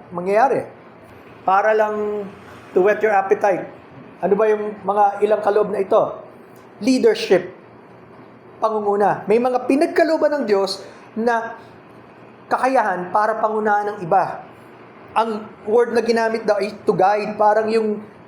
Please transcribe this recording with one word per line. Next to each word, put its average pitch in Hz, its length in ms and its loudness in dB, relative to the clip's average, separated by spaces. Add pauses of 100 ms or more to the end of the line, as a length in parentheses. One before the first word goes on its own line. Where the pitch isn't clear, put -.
(100)
mangyayari. 190 560 0 (800)
Para 202 280 4
lang 214 520 -2 (480)
to 185 80 4
whet 208 160 2
your 208 160 0
appetite. 196 560 0 (480)
Ano 190 160 0
ba 214 160 2
yung 208 320 -2
mga 202 400 0
ilang 208 200 2
kaloob 202 280 2
na 196 160 -2
ito? 185 320 0 (640)
Leadership. 220 720 2 (1040)
Pangunguna. 202 720 0
May 220 80 4
mga 247 320 -2
pinagkalooban 311 640 2
ng 277 160 -4
Diyos 196 320 -2 (320)
na 226 440 -2 (920)
kakayahan 214 640 0
para 220 240 0
pangunahan 214 560 -2
ng - 80 -14
iba. 170 440 -2 (680)
Ang 214 320 -2 (240)
word 233 240 2
na 240 80 0
ginamit 226 400 0
daw 208 160 0
ay 202 240 -4
to - 80 -2
guide, 202 480 0
parang 214 320 2
yung 214 320 0 (260)